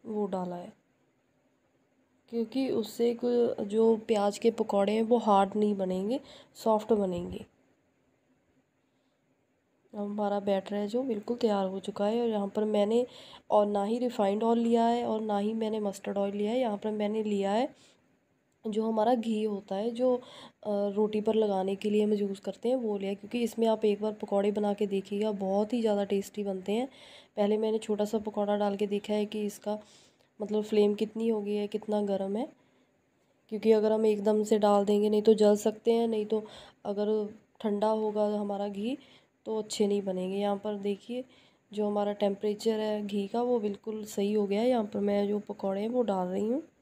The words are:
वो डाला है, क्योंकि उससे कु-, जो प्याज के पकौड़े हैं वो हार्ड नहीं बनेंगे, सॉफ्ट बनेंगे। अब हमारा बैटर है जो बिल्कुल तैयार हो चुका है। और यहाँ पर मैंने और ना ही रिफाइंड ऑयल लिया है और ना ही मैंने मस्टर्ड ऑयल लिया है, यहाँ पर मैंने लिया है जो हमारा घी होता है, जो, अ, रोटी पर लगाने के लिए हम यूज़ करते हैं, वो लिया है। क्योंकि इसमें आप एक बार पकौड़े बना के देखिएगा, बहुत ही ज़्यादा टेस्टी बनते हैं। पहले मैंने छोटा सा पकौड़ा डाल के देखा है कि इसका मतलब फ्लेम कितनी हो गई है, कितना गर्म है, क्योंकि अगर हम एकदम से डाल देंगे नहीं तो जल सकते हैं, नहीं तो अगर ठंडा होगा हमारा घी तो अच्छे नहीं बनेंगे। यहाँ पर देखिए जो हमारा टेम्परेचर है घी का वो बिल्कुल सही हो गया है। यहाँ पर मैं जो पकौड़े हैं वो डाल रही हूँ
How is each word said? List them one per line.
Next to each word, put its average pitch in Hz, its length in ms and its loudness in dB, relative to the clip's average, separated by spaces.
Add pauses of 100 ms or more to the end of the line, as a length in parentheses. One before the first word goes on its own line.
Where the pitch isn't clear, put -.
वो 214 220 -2
डाला 180 300 -4
है, 190 160 -14 (1600)
क्योंकि 233 380 -2
उससे 233 440 0
कु-, 240 500 0
जो 220 320 4 (120)
प्याज 202 300 2
के 233 140 4
पकौड़े 208 400 2
हैं 226 120 2
वो 233 160 4
हार्ड 202 360 4
नहीं 208 200 2
बनेंगे, 190 440 -2 (360)
सॉफ्ट 220 380 2
बनेंगे। 180 500 -4 (2500)
अब 214 80 -10
हमारा 208 420 -2
बैटर 202 340 -2
है 208 120 -2
जो 240 160 -2
बिल्कुल 233 340 -4
तैयार 202 280 2
हो 190 140 -6
चुका 202 260 -4
है। 226 160 0
और 233 60 0
यहाँ 202 200 -2
पर 208 180 -2
मैंने 214 380 2 (460)
और 208 160 6
ना 202 180 0
ही 220 160 -2
रिफाइंड 214 440 0
ऑयल 233 140 4
लिया 233 280 4
है 240 200 2
और 220 160 -2
ना 208 160 -2
ही 208 160 0
मैंने 220 260 -2
मस्टर्ड 202 380 -4
ऑयल 202 160 -2
लिया 208 160 -2
है, 254 100 0
यहाँ 214 160 0
पर 214 160 -4
मैंने 214 320 -2
लिया 196 280 0
है 254 220 0 (880)
जो 220 180 -2
हमारा 220 320 2
घी 220 280 -2
होता 196 340 -4
है, 220 140 -2
जो, 247 240 2
अ, - 560 -10 (200)
रोटी 214 300 0
पर 214 140 0
लगाने 196 420 0
के 208 140 -4
लिए 208 140 4
हम 214 80 2
यूज़ 202 280 -2
करते - 280 -6
हैं, 254 80 2
वो 214 220 -2
लिया 196 120 -4
है। 202 40 -4
क्योंकि 240 280 -6
इसमें 226 240 0
आप 220 180 2
एक 202 180 2
बार 214 120 -2
पकौड़े 208 380 0
बना 208 220 0
के 208 120 -2
देखिएगा, 202 460 -2
बहुत 202 400 0
ही 247 80 0
ज़्यादा 208 240 0
टेस्टी 202 400 -4
बनते 190 280 -4
हैं। 240 140 0 (500)
पहले 208 200 2
मैंने 220 220 0
छोटा 208 260 -2
सा 214 160 -2
पकौड़ा 208 360 -2
डाल 202 200 0
के 208 100 -2
देखा 202 280 -4
है 208 120 0
कि 208 180 -6
इसका 208 340 -6 (640)
मतलब 214 240 -2
फ्लेम 208 300 4
कितनी 220 340 -2
हो 220 140 0
गई 208 120 -4
है, 208 140 -2
कितना 208 360 -2
गर्म 196 320 -2
है, 285 120 -4 (1040)
क्योंकि 220 200 4
अगर 214 200 4
हम 220 140 2
एकदम 214 380 2
से 214 160 4
डाल 202 240 6
देंगे 208 240 2
नहीं 214 140 2
तो 220 140 8
जल 208 220 6
सकते 220 340 0
हैं, 233 160 2
नहीं 214 180 -2
तो 214 180 -2 (420)
अगर 208 280 -2 (460)
ठंडा 208 280 0
होगा 214 420 0
हमारा 202 380 -4
घी 208 300 -6 (480)
तो 220 120 -4
अच्छे 214 280 0
नहीं 202 160 2
बनेंगे। 185 340 -4
यहाँ 202 220 0
पर 214 220 -6
देखिए 208 440 -6 (480)
जो 208 160 -2
हमारा 208 260 0
टेम्परेचर 208 640 0
है 214 260 -2
घी 202 220 -2
का 233 140 -2
वो 247 180 2
बिल्कुल 214 460 -6
सही 202 260 -2
हो 208 140 2
गया 202 140 0
है। 240 80 4
यहाँ 240 160 2
पर 208 180 -4
मैं 202 260 2
जो 208 100 0 (100)
पकौड़े 196 320 -4
हैं 220 80 -2
वो 247 160 0
डाल 185 240 0
रही 202 180 -2
हूँ 269 160 -2 (200)